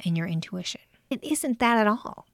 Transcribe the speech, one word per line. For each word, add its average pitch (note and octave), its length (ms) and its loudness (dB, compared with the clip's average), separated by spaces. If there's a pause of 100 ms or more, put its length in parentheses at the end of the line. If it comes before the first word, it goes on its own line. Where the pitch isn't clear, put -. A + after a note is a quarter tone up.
and E3+ 120 0
your E3 100 -2
intuition? E3+ 540 -6 (280)
It - 140 -4
isn't D4 380 -2
that A#3 180 6
at G#3+ 80 6
all. - 480 -2